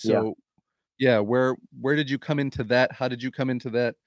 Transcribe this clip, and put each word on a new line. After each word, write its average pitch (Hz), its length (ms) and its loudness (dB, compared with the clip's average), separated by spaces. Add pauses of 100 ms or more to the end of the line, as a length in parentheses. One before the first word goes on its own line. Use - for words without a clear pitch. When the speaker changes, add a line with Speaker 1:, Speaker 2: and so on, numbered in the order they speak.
Speaker 1:
yeah. 110 200 2
Speaker 2:
So, 110 120 -4 (640)
yeah, 123 200 4
where, 123 380 2 (240)
where 135 160 2
did 143 140 0
you 139 80 -2
come 147 200 -2
into 139 260 -4
that? 123 280 2
How 127 160 -4
did 120 140 -6
you 127 80 -6
come 131 200 -4
into 123 200 -6
that? 120 260 -2 (100)